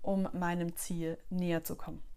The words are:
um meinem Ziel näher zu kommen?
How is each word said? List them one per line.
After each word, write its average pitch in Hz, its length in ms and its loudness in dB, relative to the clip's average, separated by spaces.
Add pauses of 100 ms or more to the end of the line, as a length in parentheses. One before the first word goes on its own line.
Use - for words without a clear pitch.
um 196 320 2
meinem 175 440 2
Ziel 165 420 -2 (100)
näher 175 340 2
zu - 140 -4
kommen? - 260 -6 (140)